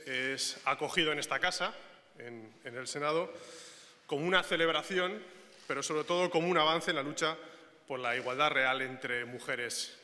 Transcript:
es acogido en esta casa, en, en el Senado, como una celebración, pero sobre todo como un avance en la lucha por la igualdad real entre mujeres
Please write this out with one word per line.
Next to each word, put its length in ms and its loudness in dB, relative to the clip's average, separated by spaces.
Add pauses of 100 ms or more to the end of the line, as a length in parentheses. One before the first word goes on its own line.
es 600 -4
acogido 460 2
en 60 -2
esta 220 -2
casa, 340 0 (440)
en, 340 -14 (120)
en 120 -12
el 100 -8
Senado, 460 -2 (720)
como 220 -2
una 160 6
celebración, 800 0 (440)
pero 160 -2
sobre 220 -2
todo 240 2
como 180 2
un 120 4
avance 320 4
en 60 0
la 60 8
lucha 360 0 (480)
por 120 -4
la 160 0
igualdad 380 2
real 300 4
entre 420 -4
mujeres 800 -6